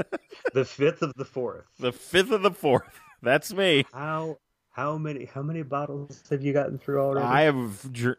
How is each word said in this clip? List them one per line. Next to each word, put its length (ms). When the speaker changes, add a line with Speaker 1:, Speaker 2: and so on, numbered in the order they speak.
Speaker 1:
<laughs> 240
Speaker 2:
The 120
fifth 380
of 140
the 80
fourth. 400
Speaker 1:
The 120
fifth 400
of 100
the 100
fourth. 540
<laughs> 180
That's 300
me. 400
Speaker 2:
How, 440
how 260
many, 280
how 180
many 200
bottles 680
have 120
you 100
gotten 260
through 220
already? 260
Speaker 1:
I 160
have 500
dr-, 260